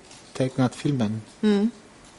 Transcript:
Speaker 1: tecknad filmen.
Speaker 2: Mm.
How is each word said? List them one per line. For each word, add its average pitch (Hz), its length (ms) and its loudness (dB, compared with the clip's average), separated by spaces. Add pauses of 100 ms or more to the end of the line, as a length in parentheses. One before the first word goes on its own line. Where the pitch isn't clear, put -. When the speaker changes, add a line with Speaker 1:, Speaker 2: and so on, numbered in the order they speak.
(320)
Speaker 1:
tecknad 131 420 0
filmen. 113 460 -2 (220)
Speaker 2:
Mm. 208 280 2 (480)